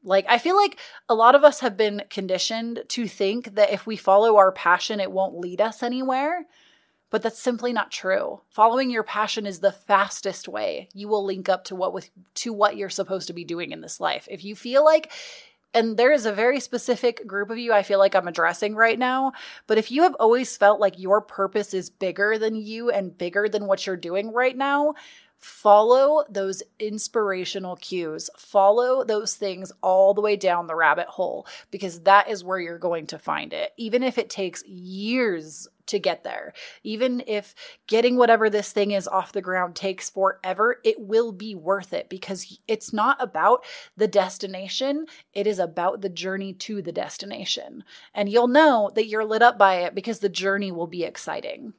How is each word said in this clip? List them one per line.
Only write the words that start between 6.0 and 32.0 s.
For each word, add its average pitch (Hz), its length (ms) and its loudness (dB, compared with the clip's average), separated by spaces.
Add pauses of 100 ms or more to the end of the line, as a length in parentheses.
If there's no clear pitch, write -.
But 214 120 -4
that's 226 160 -4
simply 240 340 -4
not 220 180 -4
true. 190 580 -4
Following 247 420 2
your 226 120 -2
passion 208 440 -6
is 180 140 -10
the 196 100 2
fastest 196 760 -2
way 190 460 -6
you 202 140 -14
will 208 160 0
link 190 240 -6
up 185 160 0
to 185 120 -12
what 185 160 -4
with, 185 180 -12 (260)
to 233 160 -8
what 208 240 2
you're 196 120 -8
supposed 185 380 -6
to 180 80 -12
be 170 100 -14
doing 165 260 -10
in 165 120 -14
this 165 180 -8
life. 160 300 -4
If 151 140 -14
you 202 120 -12
feel 262 280 2
like, 311 280 4 (600)
and 226 220 2
there 247 160 6
is 240 140 2
a 214 60 -2
very 240 260 0
specific 240 680 -4
group 202 240 -6
of 226 80 -8
you 233 140 -2
I 202 100 4
feel 196 160 0
like 196 160 4
I'm 180 140 2
addressing 175 460 -2
right 226 240 4
now, 262 340 -2 (340)
but 220 120 2
if 220 120 -4
you 269 120 2
have 349 160 2
always 233 380 2
felt 202 240 4
like 196 180 0
your 190 220 2
purpose 196 540 -4
is 185 160 -6
bigger 196 480 -2
than 220 180 -2
you 220 340 -6
and 190 260 -4
bigger 180 300 -4
than 208 200 -2
what 196 200 -2
you're 190 100 -4
doing 185 360 -6
right 254 240 0
now, 285 380 0 (480)
follow 247 880 4
those 196 320 -6 (160)
inspirational 196 1000 -4
cues. 160 640 -8
Follow 240 680 4
those 214 300 -2
things 190 380 -8 (100)
all 190 320 6
the 202 60 0
way 208 160 2
down 175 320 -2
the 160 60 -6
rabbit 160 340 2
hole, - 380 -6 (240)
because 175 320 -10